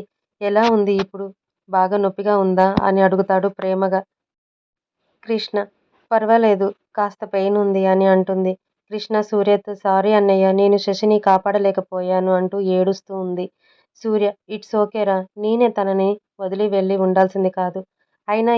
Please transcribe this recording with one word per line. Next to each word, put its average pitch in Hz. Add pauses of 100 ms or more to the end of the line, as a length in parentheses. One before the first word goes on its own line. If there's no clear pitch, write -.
(400)
"ఎలా 202
ఉంది 208
ఇప్పుడు? 196 (420)
బాగా 185
నొప్పిగా 202
ఉందా?" 190 (140)
అని 196
అడుగుతాడు 190
ప్రేమగా. 190 (1200)
కృష్ణ, 220 (540)
"పర్వాలేదు, 220 (280)
కాస్త 208
పెయిన్ 196
ఉంది" 196
అని 190
అంటుంది. 190 (380)
కృష్ణ 214
సూర్యతో, 208
"సారీ 196
అన్నయ్య, 196
నేను 202
శశిని 208
కాపాడలేకపోయాను" 190
అంటూ 185 (140)
ఏడుస్తూ 185
ఉంది. 180 (560)
సూర్య, 214 (220)
"It's 208
okay 208
రా, 196 (200)
నేనే 226
తనని 196 (300)
వదిలి 196
వెళ్ళి 196
ఉండాల్సింది 190
కాదు. 185 (480)
అయినా 226